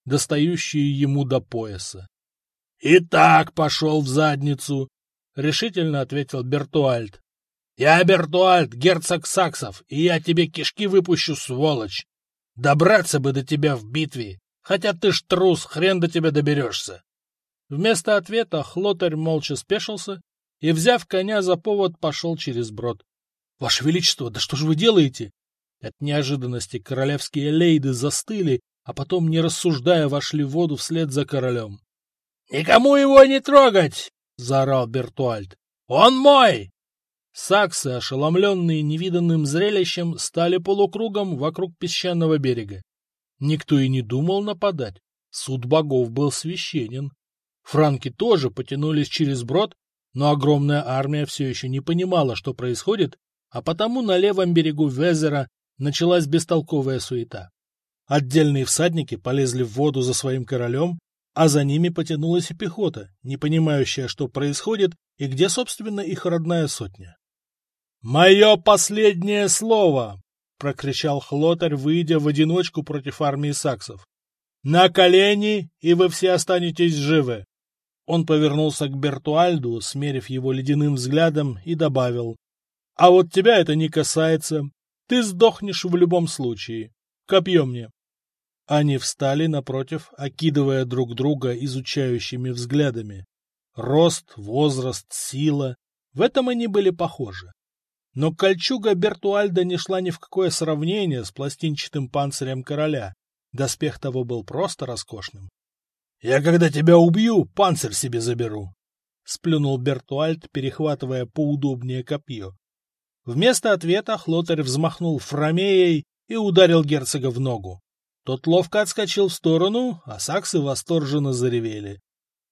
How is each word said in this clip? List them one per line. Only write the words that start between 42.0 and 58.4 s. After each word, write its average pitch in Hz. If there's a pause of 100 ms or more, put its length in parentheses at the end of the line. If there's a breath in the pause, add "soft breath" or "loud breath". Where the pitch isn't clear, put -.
берега. 113 (580)
Никто 151
и 135
не 131
думал 156
нападать. 180 (300)
Суд 131
богов 131
был 139
священен. 139 (520)
Франки 143
тоже 185
потянулись 143
через 139
брод, 156 (380)
но 139
огромная 143
армия 139
всё 139
ещё 127
не 131
понимала, 170
что 127
происходит, 190 (320)
а 120
потому 220
на 196
левом 185
берегу 156
Везера 147 (300)
началась 160
бестолковая 156
суета. 175 (560)
Отдельные 143